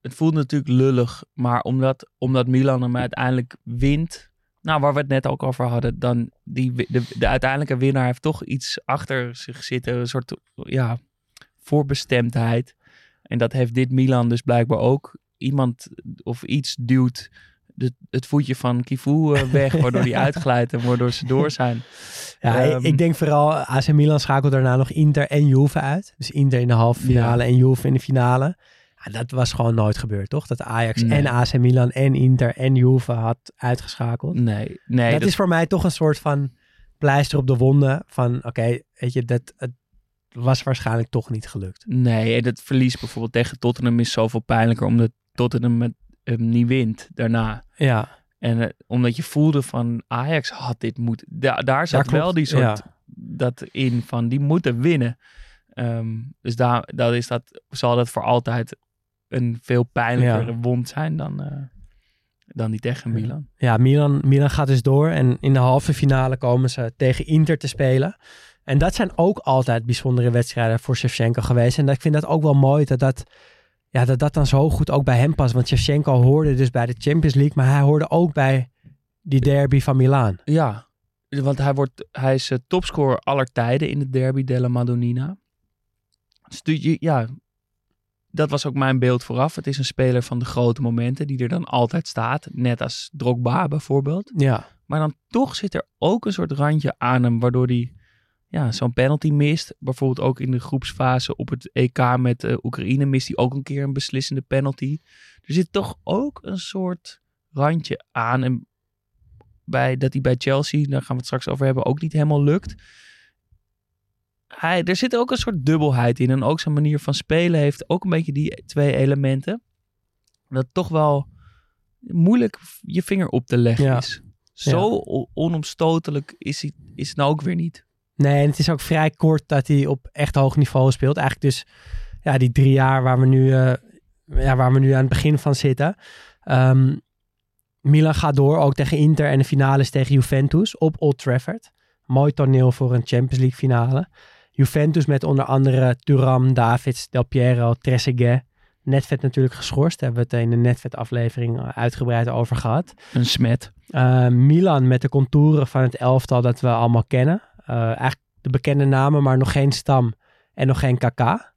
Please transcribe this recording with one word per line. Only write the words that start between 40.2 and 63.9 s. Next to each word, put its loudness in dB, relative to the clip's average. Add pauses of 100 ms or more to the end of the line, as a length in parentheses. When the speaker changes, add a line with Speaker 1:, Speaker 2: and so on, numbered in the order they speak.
Speaker 2:
was -2
waarschijnlijk -4
toch -4
niet -8
gelukt. -12
Speaker 1:
Nee, 2
en 0
het -4
verlies 0
bijvoorbeeld -10
tegen -2
Tottenham 0
is -2
zoveel -2
pijnlijker, 0
omdat 2 (220)
Tottenham 0
met, -2 (320)
hem -2
niet 2
wint -2
daarna. -4 (120)
Speaker 2:
Ja. 0 (300)
Speaker 1:
En, -2
eh, -2 (180)
omdat 0
je -8
voelde 2
van, -6
Ajax -4
had -10
dit -6
moeten, -6
da-, -2
daar 0
zat 0
Speaker 2:
Ja, -6
klopt. 2
Speaker 1:
wel -2
die 0
soort, 0
Speaker 2:
Ja. -2 (200)
Speaker 1:
dat -6
in -2
van, -4
die -2
moeten 0
winnen. 0 (500)
Ehm, -6 (240)
dus -6
daar, 0
dat 0
is -4
dat, -6 (260)
zal -2
dat 0
voor -6
altijd -2 (520)
een -4
veel 0
pijnlijkere 0
Speaker 2:
Ja. -8
Speaker 1:
wond -2
zijn -6
dan, -8
eh, -10 (840)
dan -6
die -6
tegen -6
Speaker 2:
Ja. -2
Speaker 1:
Milan. -8
Speaker 2:
Ja, 2
Milan, 4